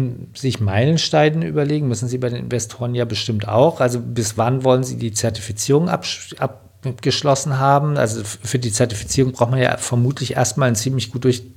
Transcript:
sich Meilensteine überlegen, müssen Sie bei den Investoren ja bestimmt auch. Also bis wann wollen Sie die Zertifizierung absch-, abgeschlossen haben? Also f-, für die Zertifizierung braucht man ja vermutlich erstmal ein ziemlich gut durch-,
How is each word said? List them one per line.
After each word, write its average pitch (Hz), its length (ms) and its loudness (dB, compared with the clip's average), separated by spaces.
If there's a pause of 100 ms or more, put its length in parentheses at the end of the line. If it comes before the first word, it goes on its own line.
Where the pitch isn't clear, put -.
(360)
sich 127 240 -2
Meilensteine 151 880 2
überlegen, 151 400 0
müssen 117 220 -2
Sie 127 80 -2
bei 127 100 -2
den 120 120 -4
Investoren 120 540 -4
ja 120 120 0
bestimmt 107 420 -2
auch. 127 320 4
Also 123 220 0
bis 117 360 -4
wann 127 280 2
wollen 131 180 4
Sie 127 140 -6
die 113 160 -4
Zertifizierung 120 760 0
absch-, - 520 -6
abgeschlossen 135 1160 -2
haben? 143 380 4
Also 113 240 0
f-, 104 240 -10
für 123 160 -2
die 117 140 -2
Zertifizierung 127 580 0
braucht 120 200 0
man 131 100 2
ja - 160 2
vermutlich 123 580 0
erstmal 131 320 2
ein 117 80 2
ziemlich 131 340 -2
gut 120 140 -6
durch-, 123 200 2 (140)